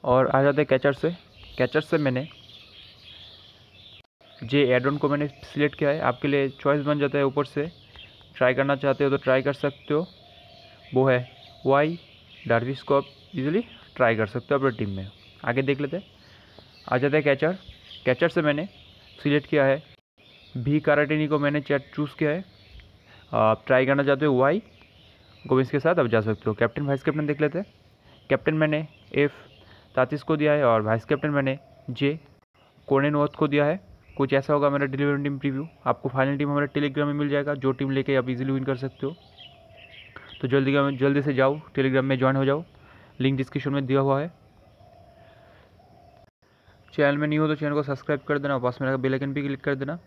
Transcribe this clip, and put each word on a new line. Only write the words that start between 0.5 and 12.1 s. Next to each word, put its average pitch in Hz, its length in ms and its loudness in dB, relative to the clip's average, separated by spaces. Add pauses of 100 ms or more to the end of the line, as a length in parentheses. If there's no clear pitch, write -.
हैं 151 100 2
कैचर 135 260 2
से। 151 180 -2 (480)
कैचर 127 220 0
से 156 180 -2
मैंने 135 280 -2 (2250)
जे 135 240 2
एडन 127 300 2
को 147 120 -2
मैंने 147 200 -2
सिलेक्ट - 500 -4
किया 143 120 0
है। 156 120 -2
आपके 127 260 0
लिए 139 240 2
चॉइस 143 300 0
बन 147 160 -2
जाता 143 200 0
है, 139 80 2
ऊपर 139 200 -2
से 147 220 -6 (680)
ट्राई 127 180 4
करना 139 220 0
चाहते 139 280 0
हो 139 60 2
तो 139 80 0
ट्राई 131 240 2
कर 143 120 -2
सकते - 400 -4
हो, 170 120 0 (880)
वो 127 100 4
है 127 220 2 (400)
वाई 151 320 2 (460)